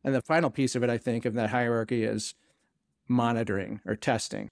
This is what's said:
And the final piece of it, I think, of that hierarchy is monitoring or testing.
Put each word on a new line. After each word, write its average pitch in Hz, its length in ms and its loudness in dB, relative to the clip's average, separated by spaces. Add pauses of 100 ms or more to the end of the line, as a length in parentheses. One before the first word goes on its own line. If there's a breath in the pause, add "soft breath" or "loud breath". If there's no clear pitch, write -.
And 135 100 0
the 123 80 2
final 160 280 2
piece 131 260 0
of 123 80 2
it, 117 60 2
I 120 80 2
think, 117 260 -2
of 117 120 -2
that 110 160 0
hierarchy 117 520 0
is 110 320 -4 (720)
monitoring 113 760 0
or 104 100 -2
testing. 107 560 -2